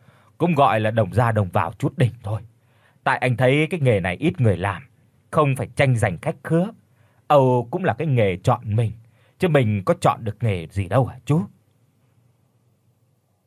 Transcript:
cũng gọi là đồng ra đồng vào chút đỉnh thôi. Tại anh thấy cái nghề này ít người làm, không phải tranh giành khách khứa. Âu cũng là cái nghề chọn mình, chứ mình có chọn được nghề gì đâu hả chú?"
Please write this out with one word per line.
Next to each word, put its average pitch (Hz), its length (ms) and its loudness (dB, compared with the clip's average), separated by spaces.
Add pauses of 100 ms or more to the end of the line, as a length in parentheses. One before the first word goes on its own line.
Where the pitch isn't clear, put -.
(380)
cũng 170 180 0
gọi 113 240 4
là 107 120 0
đồng 107 220 0
ra 117 180 2
đồng 104 180 0
vào 85 240 -2
chút - 240 -6
đỉnh 123 160 0 (100)
thôi. 104 180 -6 (600)
Tại 131 140 0
anh 127 200 -2
thấy 139 320 2
cái 185 100 -6
nghề 123 200 2
này 90 160 -2
ít 165 260 -2
người 104 160 2
làm, 92 260 -4 (480)
không 143 240 0
phải 113 200 -6
tranh 131 200 2
giành 101 220 -2
khách 160 260 -6
khứa. 175 280 0 (560)
Âu 127 440 4
cũng 185 120 -6
là 131 100 0
cái 165 140 -6
nghề 107 300 0
chọn 113 380 0
mình, 113 160 0 (480)
chứ 185 80 0
mình 113 380 2
có - 160 2
chọn 120 220 0
được 104 200 -8
nghề 90 240 -2
gì 98 200 -6
đâu 123 180 2
hả - 200 -10
chú?" 156 160 0 (2000)